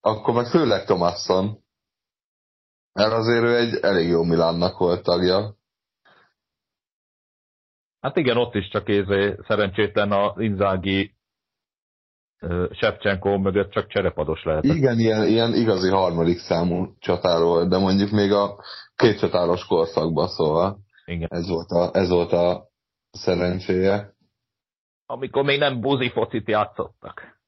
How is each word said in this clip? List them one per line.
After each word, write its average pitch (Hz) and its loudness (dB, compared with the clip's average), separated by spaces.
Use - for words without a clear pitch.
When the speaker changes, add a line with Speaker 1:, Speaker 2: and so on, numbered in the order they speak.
Speaker 1:
akkor 110 -2
meg 120 0
főleg 120 2
Thomasson. 92 0
Mert 107 2
azért 113 2
ő 120 4
egy 120 0
elég 87 2
jó 85 2
Milánnak 85 0
volt 87 0
tagja. 90 0
Speaker 2:
Hát - -4
igen, 123 2
ott 117 -2
is 95 -2
csak, 101 -4
izé, 101 0
szerencsétlen 101 0
a 101 2
Inzaghi, 98 -2
ö, 87 -4
Shevchenko 101 -2
mögött 98 0
csak 98 -4
cserepados 80 -4
lehetett. 85 0
Speaker 1:
Igen, 131 2
ilyen, 107 2
ilyen 117 2
igazi 95 2
harmadik 87 0
számú 87 -2
csatár 87 0
volt, 85 2
de 92 2
mondjuk 98 2
még 101 2
a 101 0
két - 4
csatáros 87 0
korszakban, 82 0
szóval 85 0
Speaker 2:
Igen. 85 -8
Speaker 1:
ez 85 -6
volt 82 -6
a, 90 0
ez 90 0
volt 87 2
a 87 0
szerencséje. 92 -2
Speaker 2:
Amikor 131 -4
még 143 0
nem 135 0
buzi 127 0
focit 110 -4
játszottak. - -6